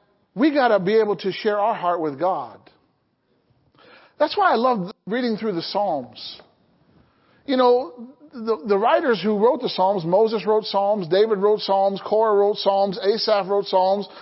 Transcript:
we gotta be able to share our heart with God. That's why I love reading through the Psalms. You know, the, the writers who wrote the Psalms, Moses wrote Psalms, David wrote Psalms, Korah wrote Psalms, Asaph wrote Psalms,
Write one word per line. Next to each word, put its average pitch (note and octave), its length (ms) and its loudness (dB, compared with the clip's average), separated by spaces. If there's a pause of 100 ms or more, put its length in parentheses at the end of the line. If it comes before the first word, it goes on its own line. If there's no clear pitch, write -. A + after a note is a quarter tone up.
(340)
we C#4 200 2
gotta A#3+ 240 4
be G3+ 220 2
able G#3 160 0
to F#3+ 160 -6
share G#3 260 -2
our G#3 160 0
heart F3 260 -2
with D3 180 -4
God. C#3+ 400 -4 (1600)
That's D4+ 180 -2
why F#4 160 4
I - 40 2
love A3+ 360 0 (140)
reading A3+ 300 -2
through G#3+ 160 -4
the E3+ 100 -4
Psalms. D3+ 800 -6 (1080)
You C#4 100 -2
know, B3 520 0 (240)
the, A3 340 -4
the G3 120 2
writers B3+ 440 2
who G#3+ 160 0
wrote B3 220 2
the G#3 100 -4
Psalms, F#3 340 0
Moses G3+ 420 2
wrote G#3+ 180 2
Psalms, G3+ 440 -2
David G3+ 300 2
wrote G#3 220 2
Psalms, G3 440 0
Korah A3 300 2
wrote G3+ 220 2
Psalms, G3 420 0
Asaph G3+ 500 0
wrote G3+ 180 0
Psalms, F#3+ 420 0 (140)